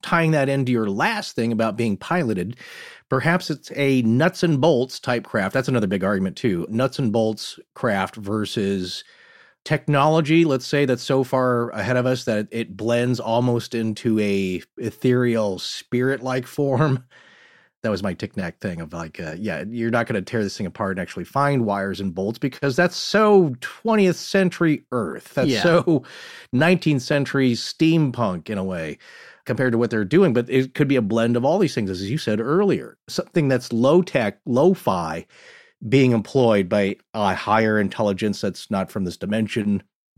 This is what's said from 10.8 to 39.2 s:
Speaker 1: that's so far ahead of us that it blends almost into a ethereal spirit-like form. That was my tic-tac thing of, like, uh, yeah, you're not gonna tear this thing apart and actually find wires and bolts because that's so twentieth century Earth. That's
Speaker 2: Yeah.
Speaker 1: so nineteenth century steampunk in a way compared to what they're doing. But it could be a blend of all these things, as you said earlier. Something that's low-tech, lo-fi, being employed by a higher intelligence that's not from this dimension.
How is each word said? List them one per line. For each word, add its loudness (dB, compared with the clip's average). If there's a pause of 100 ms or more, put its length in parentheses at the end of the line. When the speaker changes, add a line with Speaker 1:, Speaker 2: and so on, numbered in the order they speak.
Speaker 1:
that's 0
so 2
far 0
ahead -2
of 0
us -2
that -2
it -6
blends 0
almost 0
into 0
a 0 (160)
ethereal 0
spirit-like -4
form. 0 (800)
That -2
was -2
my -2
tic-tac -8
thing -6
of, -12
like, -10
uh, -10
yeah, -6
you're -4
not 2
gonna -2
tear -4
this -6
thing -6
apart -4
and -6
actually -8
find 0
wires -2
and -4
bolts -4
because -2
that's 2
so 4
twentieth 0
century 0
Earth. -6
That's 2
Speaker 2:
Yeah. 2
Speaker 1:
so 4 (500)
nineteenth 2
century 2
steampunk 0
in -4
a -2
way -6 (460)
compared 0
to 2
what 0
they're 0
doing. 4
But 0
it 0
could 2
be 2
a 4
blend 2
of 0
all 2
these 2
things, -2
as -6
you -4
said -2
earlier. 0 (120)
Something -2
that's 0
low-tech, 2
lo-fi, 0 (640)
being 6
employed 2
by 0 (180)
a 0
higher 2
intelligence -2
that's -6
not -4
from -4
this -6
dimension. -2 (360)